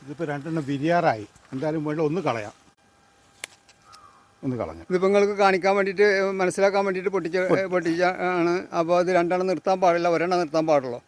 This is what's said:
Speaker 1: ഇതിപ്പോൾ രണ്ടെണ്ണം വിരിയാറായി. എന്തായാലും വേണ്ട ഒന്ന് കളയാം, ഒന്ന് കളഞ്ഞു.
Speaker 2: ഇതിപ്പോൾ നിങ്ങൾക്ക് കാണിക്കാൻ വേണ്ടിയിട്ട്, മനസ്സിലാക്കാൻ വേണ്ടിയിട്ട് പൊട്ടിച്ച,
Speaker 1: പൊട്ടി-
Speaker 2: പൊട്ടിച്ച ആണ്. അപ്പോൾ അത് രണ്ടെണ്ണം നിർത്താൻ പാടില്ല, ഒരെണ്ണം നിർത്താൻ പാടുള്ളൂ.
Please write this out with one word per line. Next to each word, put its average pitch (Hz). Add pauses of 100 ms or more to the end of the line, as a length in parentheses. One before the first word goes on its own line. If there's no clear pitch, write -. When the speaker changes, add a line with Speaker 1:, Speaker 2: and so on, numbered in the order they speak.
Speaker 1:
ഇതിപ്പോൾ 143
രണ്ടെണ്ണം 147
വിരിയാറായി. 143 (280)
എന്തായാലും 156
വേണ്ട 151
ഒന്ന് 165
കളയാം, 113 (1900)
ഒന്ന് 131
കളഞ്ഞു. 82
Speaker 2:
ഇതിപ്പോൾ 185
നിങ്ങൾക്ക് 202
കാണിക്കാൻ 190
വേണ്ടിയിട്ട്, 196 (320)
മനസ്സിലാക്കാൻ 196
വേണ്ടിയിട്ട് 185
പൊട്ടിച്ച, 175 (160)
Speaker 1:
പൊട്ടി- 190
Speaker 2:
പൊട്ടിച്ച 170 (360)
ആണ്. 170 (260)
അപ്പോൾ 170
അത് 175
രണ്ടെണ്ണം 180
നിർത്താൻ 190
പാടില്ല, 175
ഒരെണ്ണം 175
നിർത്താൻ 160
പാടുള്ളൂ. 131